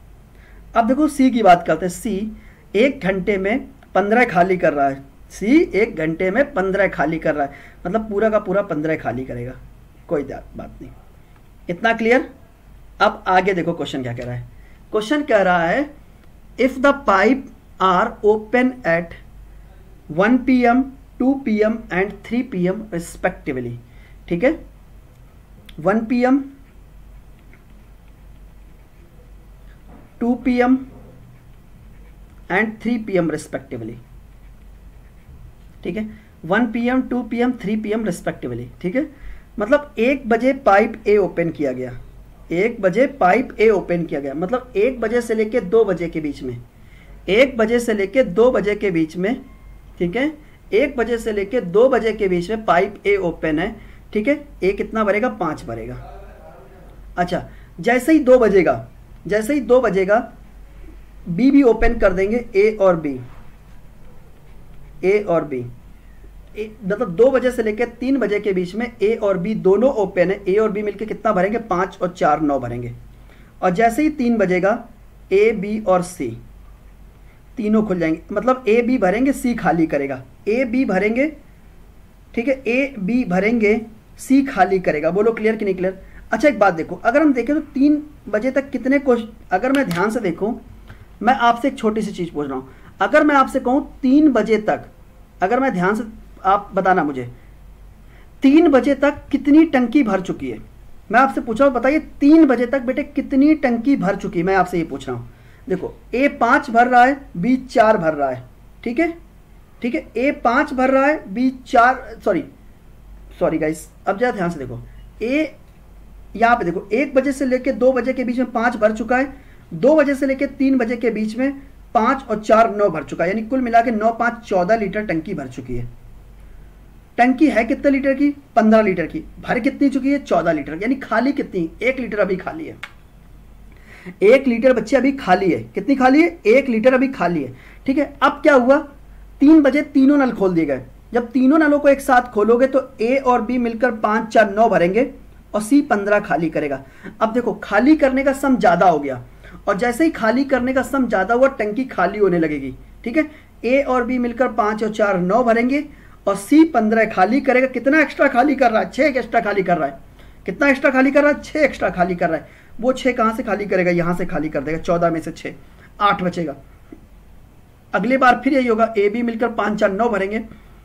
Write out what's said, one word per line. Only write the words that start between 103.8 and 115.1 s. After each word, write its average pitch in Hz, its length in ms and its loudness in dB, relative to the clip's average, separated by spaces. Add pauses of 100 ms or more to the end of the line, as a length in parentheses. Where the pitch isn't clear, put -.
भर 196 200 0
चुकी 190 220 -6
है, 170 60 0
मैं 190 120 2
आपसे 180 220 0
ये 165 60 -2
पूछ 135 240 -10
रहा 123 80 -6
हूँ। 120 140 -14 (380)
देखो 180 260 -6 (200)
ए 269 160 2
पाँच 269 400 0
भर 233 180 4
रहा 247 160 6
है, 269 160 2 (140)
बी 226 220 0 (100)
चार 220 320 4
भर 160 160 0
रहा 139 160 -2
है, 123 120 -8 (420)
ठीक 240 160 -6
है, 330 80 0 (760)
ठीक 240 120 -4
है, 302 120 -6 (100)
ए 254 140 0 (100)
पाँच 269 320 0
भर 262 180 0
रहा 269 160 2
है, 302 280 -2
बी 247 140 0 (180)
चार, 240 580 2
sorry, 175 200 0 (920)
sorry 160 200 0
guys, 160 300 -6 (180)
अब 196 120 -2
जरा 247 140 0
ध्यान 180 180 -4
से 165 80 -8
देखो, 120 220 -12 (420)